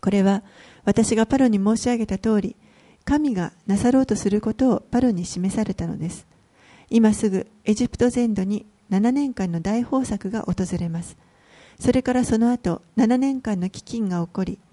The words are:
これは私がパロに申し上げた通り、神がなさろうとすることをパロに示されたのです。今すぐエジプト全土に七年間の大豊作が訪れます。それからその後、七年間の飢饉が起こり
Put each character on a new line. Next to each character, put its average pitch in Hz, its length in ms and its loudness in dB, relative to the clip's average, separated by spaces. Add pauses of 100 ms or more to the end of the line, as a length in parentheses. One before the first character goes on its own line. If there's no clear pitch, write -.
こ - 80 0
れ 196 140 4
は 196 200 2 (400)
私 220 320 2
が 220 100 4
パ 269 120 0
ロ 262 100 4
に 214 100 2
申 208 200 2
し 247 120 -2
上 240 80 0
げ 226 80 -2
た 190 120 -6
通 214 240 0
り、 - 160 -8 (480)
神 294 280 2
が 175 200 -4 (140)
な 196 100 2
さ 240 140 2
ろ 262 100 4
う 262 40 2
と 214 120 0
す - 120 0
る 208 120 0
こ 214 120 -2
と 262 220 2
を - 160 -4
パ 240 80 2
ロ 247 120 2
に 180 120 -2
示 185 320 -4
さ 220 80 0
れ 196 100 -4
た 170 140 -6
の 160 100 -6
で 160 120 -6
す。 - 180 -16 (640)
今 220 240 6
す 208 160 0
ぐ 190 180 -2 (160)
エ 214 100 2
ジ 240 140 0
プ - 100 -8
ト 247 120 2
全 240 240 0
土 190 100 -2
に 202 220 -4 (240)
七 208 240 2
年 277 200 -2
間 190 160 -4
の 170 120 -4
大 202 180 -2
豊 262 240 -2
作 202 260 -6
が 214 120 -6
訪 185 140 -4 (220)
れ 170 120 -4
ま 165 140 -6
す。 - 120 -16 (640)
そ - 140 2
れ 254 80 4
か 254 100 -2
ら 247 140 2
そ 226 120 0
の 233 140 4
後、 208 300 -2 (160)
七 233 200 4
年 269 220 0
間 214 180 -4
の 180 100 -2
飢 - 360 -8
饉 202 60 -2
が 175 160 -2
起 170 80 -16
こ 190 100 -2
り - 160 -8 (140)